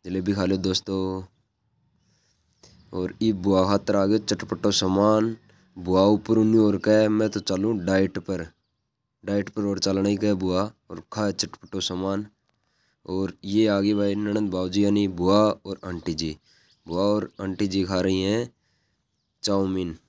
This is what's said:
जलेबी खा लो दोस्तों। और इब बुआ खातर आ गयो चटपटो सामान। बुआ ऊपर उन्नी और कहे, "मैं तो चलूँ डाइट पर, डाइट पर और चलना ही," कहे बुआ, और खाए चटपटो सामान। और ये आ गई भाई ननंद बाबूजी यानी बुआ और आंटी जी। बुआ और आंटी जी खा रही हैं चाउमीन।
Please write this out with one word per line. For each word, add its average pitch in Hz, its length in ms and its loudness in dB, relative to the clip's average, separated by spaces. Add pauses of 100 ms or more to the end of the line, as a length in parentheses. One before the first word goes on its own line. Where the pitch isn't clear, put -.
जलेबी 95 280 -2
खा 98 120 2
लो 95 120 2
दोस्तों। 95 680 -4 (1700)
और 90 280 -4
इब 110 140 2
बुआ 95 320 4
खातर 101 280 2
आ 98 100 4
गयो 107 120 2
चटपटो 104 540 -2
सामान। 107 680 2 (400)
बुआ 92 240 2
ऊपर 104 360 4
उन्नी 110 200 4
और 104 200 4
कहे, 107 300 4
"मैं 107 220 0
तो 101 100 -6
चलूँ 98 460 -2
डाइट 95 320 2
पर, 87 300 -8 (760)
डाइट 101 240 -2
पर 107 120 -6
और 98 180 -2
चलना 95 300 0
ही," 104 60 2
कहे 104 180 0
बुआ, 95 380 -2 (180)
और 87 140 -14 (100)
खाए 104 180 -2
चटपटो - 480 -8
सामान। 95 460 -4 (840)
और 92 240 -4 (120)
ये 107 220 2
आ 101 120 2
गई 101 140 2
भाई 101 220 0
ननंद 104 360 -2
बाबूजी 92 340 0
यानी 101 220 2
बुआ 95 480 2 (100)
और 95 200 -10
आंटी 87 280 -8
जी। 78 240 -6 (500)
बुआ 85 140 -2
और 104 280 0 (120)
आंटी 98 260 -4
जी 95 160 0
खा 92 180 -2
रही 95 200 0
हैं 113 280 -2 (960)
चाउमीन। 95 540 -2 (120)